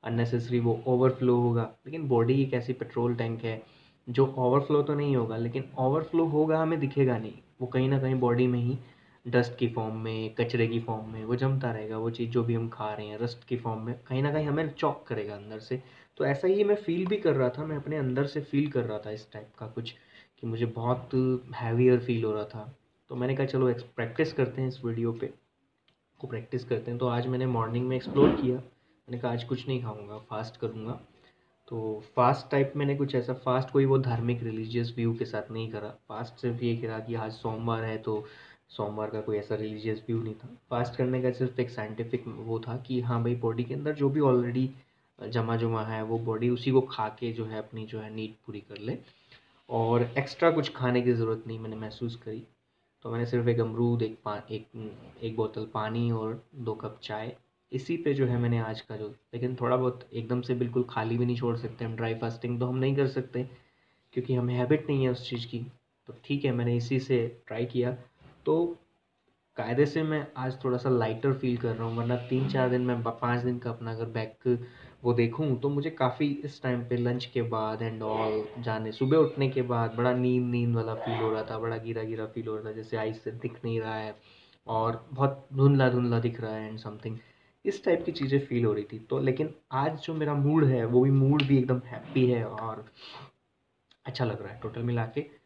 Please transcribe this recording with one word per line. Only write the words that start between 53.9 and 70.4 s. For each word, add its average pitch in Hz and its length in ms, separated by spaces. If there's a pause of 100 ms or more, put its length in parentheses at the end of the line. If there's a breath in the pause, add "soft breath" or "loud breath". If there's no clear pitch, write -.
एक 110 240
पा-, 104 260
एक, 107 160 (560)
एक 113 120
बोतल 107 380
पानी 113 380
और 110 320 (120)
दो 113 180
कप 107 300
चाय, 110 320 (360)
इसी 135 260
पे 151 160
जो 135 120
है 120 140
मैंने 117 200
आज 110 220
का - 160
जो, 107 100 (260)
लेकिन 123 220
थोड़ा 123 220
बहुत 127 360
एकदम 120 280
से 123 140
बिल्कुल 123 340
खाली 113 280
भी 120 80
नहीं 120 120
छोड़ 120 200
सकते 117 280
हम, 113 100
dry 113 200
fasting 120 440
तो 123 60
हम 127 100
नहीं 135 200
कर 139 120
सकते 127 360 (720 soft breath)
क्योंकि 127 220
हमें 123 200
habit 131 340
नहीं 139 140
है 127 80
उस - 180
चीज़ 120 180
की। 117 120 (500)
तो 113 40 (120)
ठीक 143 200
है, 135 60
मैंने 120 260
इसी 127 220
से 127 180 (300)
try 113 180
किया। 123 260 (540)
तो 120 320 (800)
कायदे 120 280
से 156 180
मैं 156 220 (120)
आज 131 260